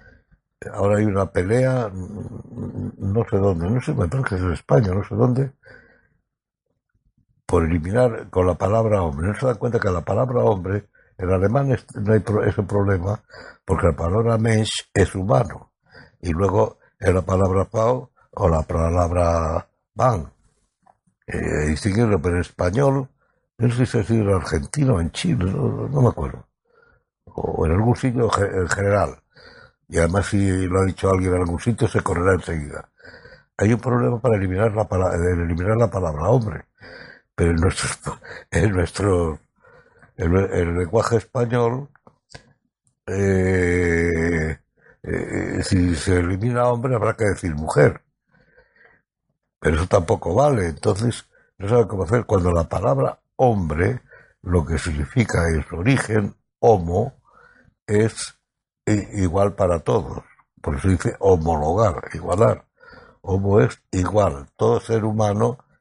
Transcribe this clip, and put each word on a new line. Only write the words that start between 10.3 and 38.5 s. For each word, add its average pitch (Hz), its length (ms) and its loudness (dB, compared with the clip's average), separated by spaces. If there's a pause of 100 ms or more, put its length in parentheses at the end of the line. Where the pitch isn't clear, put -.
hombre, 101 480 -2 (280)
en 92 140 -2
alemán 110 400 2
es, - 140 -2 (100)
no 107 180 0
hay 110 60 6
pro-, 104 240 -2
ese 104 200 0
problema, 98 580 -2 (440)
porque 85 220 2
la 80 80 2
palabra 110 420 0
Mensch 110 560 0
es - 220 2
humano, 104 560 -2 (480)
y 90 120 -4
luego 95 480 0 (200)
es 92 140 2
la 92 80 2
palabra 92 440 2
Frau 117 440 -2 (220)
o - 180 0
la 80 140 2
palabra 85 1040 0 (280)
Mann. 107 360 0 (960)
Eh, 78 400 -2
distinguirlo, 98 540 0
pero 87 140 0
en 87 60 0
español, 135 680 -2 (480)
no 120 120 2
sé 117 80 -2
si 127 80 2
se 113 140 -2
ha 98 40 0
sido 110 200 2
en 98 120 2
argentino, 92 680 -2
en 82 100 -2
Chile, 120 400 -2
no, 113 380 -4
no 139 120 2
me 117 80 6
acuerdo. - 380 -8 (760)
O - 400 -4
en 80 80 2
algún 110 220 4
sitio 120 340 0
ge-, - 160 0
en 92 240 -2
general. 98 520 0 (680)
Y 80 100 -2
además, 85 280 2
si 95 400 0
lo 92 140 0
ha 95 40 2
dicho 95 240 -2
alguien 92 240 2
en 90 80 0
algún 85 180 -2
sitio, 117 280 -2
se 101 140 -2
correrá 90 320 0
enseguida. 76 560 -6 (680)
Hay 104 160 4
un 117 60 0
problema 123 400 0
para 113 180 2
eliminar 95 360 0
la 107 140 -2
pala-, 92 280 0
eh, 87 180 2
eliminar 87 440 0
la 117 120 2
palabra 85 400 -2
hombre. 107 360 0 (680)
Pero 85 160 2
en 85 60 2
nuestro, - 640 -4 (160)
<laughs> - 160 -18